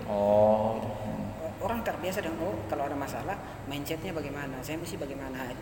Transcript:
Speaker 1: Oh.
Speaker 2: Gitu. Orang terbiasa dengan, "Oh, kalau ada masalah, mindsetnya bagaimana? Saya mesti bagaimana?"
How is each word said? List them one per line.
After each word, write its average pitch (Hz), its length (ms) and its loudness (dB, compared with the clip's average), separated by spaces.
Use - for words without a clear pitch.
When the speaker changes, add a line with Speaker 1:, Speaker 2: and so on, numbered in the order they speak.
Speaker 1:
Oh. 107 800 6
Speaker 2:
Gitu. 107 260 -4
Orang 226 220 0
terbiasa 185 380 -2
dengan, 160 220 -2
"Oh, 190 140 0
kalau 143 180 0
ada 143 120 0
masalah, 139 400 -2
mindsetnya 143 460 -4
bagaimana? 143 480 -4
Saya 143 180 -4
mesti 180 180 -6
bagaimana?" 135 560 -6